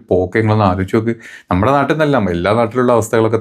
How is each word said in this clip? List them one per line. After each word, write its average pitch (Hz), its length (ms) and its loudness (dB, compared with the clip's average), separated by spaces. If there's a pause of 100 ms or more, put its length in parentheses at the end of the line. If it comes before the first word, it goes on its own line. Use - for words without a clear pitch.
(100)
പോക്ക്? 92 280 -2
നിങ്ങളൊന്ന് 107 320 2
ആലോചിച്ച് 95 280 -2
നോക്ക്. 113 160 -4 (360)
നമ്മുടെ 101 260 2
നാട്ടിൽ 143 180 0
നിന്നല്ല, 147 220 0 (200)
എല്ലാ 90 240 0
നാട്ടിലുള്ള 123 360 0
അവസ്ഥകളൊക്കെ 113 440 0